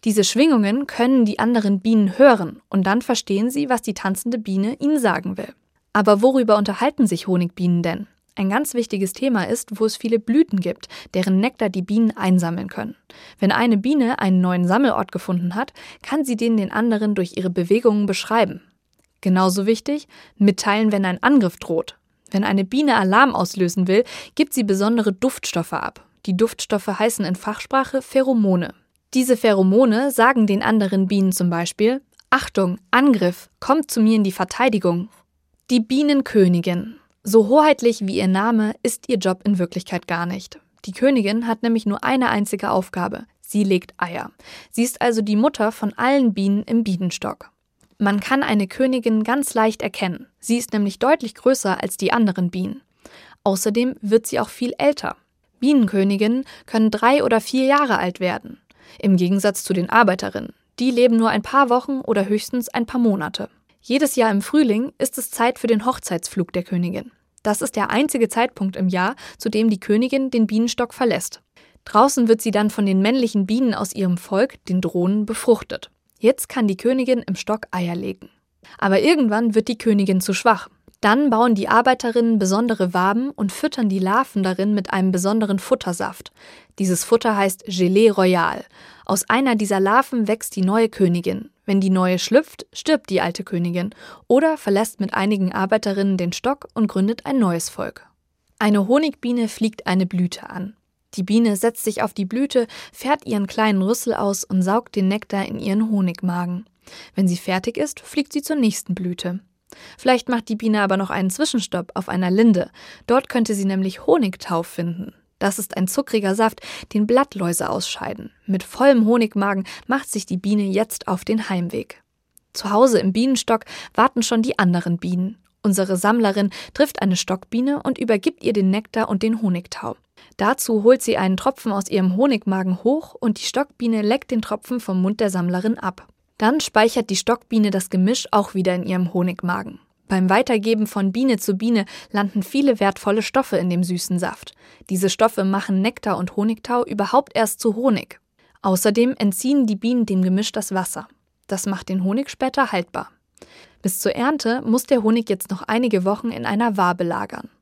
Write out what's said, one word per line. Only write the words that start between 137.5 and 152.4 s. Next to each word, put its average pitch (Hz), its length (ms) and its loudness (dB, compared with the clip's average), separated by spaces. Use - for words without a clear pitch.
das 190 200 -4
Gemisch 190 420 0
auch 202 220 0
wieder 185 200 0
in 180 100 -4
ihrem 180 300 -2
Honigmagen. 180 680 -4
Beim 185 220 2
Weitergeben 214 580 2
von 196 240 -2
Biene 240 260 0
zu 196 180 -2
Biene 214 300 0
landen 202 320 -2
viele 269 360 0
wertvolle 202 420 0
Stoffe 262 360 -2
in 180 120 0
dem 180 140 0
süßen 180 340 -4
Saft. - 360 -8
Diese 185 200 0
Stoffe 220 340 0
machen 190 380 0
Nektar 214 360 -2
und - 200 -6
Honigtau 226 480 -2
überhaupt 208 500 0
erst 220 240 -2
zu 214 160 0
Honig. 233 460 -2
Außerdem 214 580 2
entziehen 254 480 2
die 208 80 0
Bienen 233 300 0
dem 190 160 0
Gemisch 185 320 0
das 208 200 -6
Wasser. 185 360 -6
Das 190 180 -6
macht 190 240 -8
den 190 160 -2
Honig 220 240 -2
später 262 420 -2